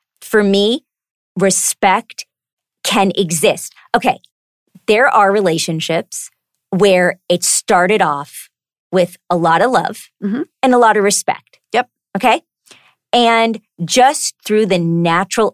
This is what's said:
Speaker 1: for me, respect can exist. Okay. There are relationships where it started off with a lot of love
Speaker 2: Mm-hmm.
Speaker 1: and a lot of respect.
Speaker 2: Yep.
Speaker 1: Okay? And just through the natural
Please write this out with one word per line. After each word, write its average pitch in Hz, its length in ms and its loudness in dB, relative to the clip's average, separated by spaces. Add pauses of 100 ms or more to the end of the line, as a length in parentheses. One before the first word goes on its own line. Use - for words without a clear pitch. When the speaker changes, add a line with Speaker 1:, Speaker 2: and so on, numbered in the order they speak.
(200)
Speaker 1:
for 214 240 0
me, 202 400 0 (540)
respect - 840 -2 (600)
can 196 320 0
exist. 170 580 -2 (220)
Okay. - 240 -2 (640)
There 226 220 2
are 196 240 2
relationships 165 1000 -4 (400)
where 180 480 2 (100)
it 175 140 -2
started 185 580 0
off 147 480 -6 (440)
with 180 240 0 (120)
a 180 80 0
lot 170 260 2
of 247 80 2
love 208 380 -4 (140)
Speaker 2:
Mm-hmm. 214 200 -4 (200)
Speaker 1:
and 254 120 4
a 247 40 4
lot 220 180 4
of 208 80 0
respect. - 540 -4 (140)
Speaker 2:
Yep. 247 180 -4 (260)
Speaker 1:
Okay? 247 260 0 (680)
And 226 480 0 (240)
just 254 500 2 (100)
through 214 220 0
the 185 120 0
natural 170 760 0